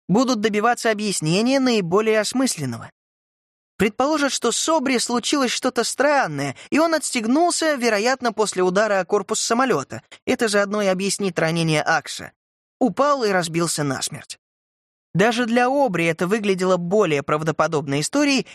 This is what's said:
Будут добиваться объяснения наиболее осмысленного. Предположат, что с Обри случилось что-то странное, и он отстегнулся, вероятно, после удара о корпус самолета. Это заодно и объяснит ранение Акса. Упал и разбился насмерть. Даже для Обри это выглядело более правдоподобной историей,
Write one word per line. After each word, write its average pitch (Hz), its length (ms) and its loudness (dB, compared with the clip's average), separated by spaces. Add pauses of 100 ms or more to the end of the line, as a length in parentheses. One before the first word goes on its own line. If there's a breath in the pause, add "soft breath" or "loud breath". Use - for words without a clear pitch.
Будут 233 320 2
добиваться 226 500 2
объяснения 208 680 0
наиболее 220 580 2
осмысленного. 156 720 -4 (840)
Предположат, 269 540 0
что - 200 -2
с - 180 -4
Обри 269 280 2
случилось 240 540 -2
что-то - 320 -2
странное, 202 760 0 (140 loud breath)
и 269 80 2
он 320 160 2
отстегнулся, 302 800 0
вероятно, 240 580 0
после 190 300 0
удара 196 360 2
о 180 60 -2
корпус 208 340 -2
самолета. 214 640 -2 (240 loud breath)
Это 247 220 0
заодно 202 340 0
и 202 60 0
объяснит 190 500 -2
ранение 165 460 0
Акса. - 480 -2 (480)
Упал 269 440 2
и 208 60 0
разбился 165 540 -2
насмерть. - 560 -6 (760)
Даже 226 320 2
для 240 220 2
Обри 254 380 2
это 165 220 0
выглядело 190 500 0
более 175 460 0
правдоподобной 151 800 -2
историей, 277 540 0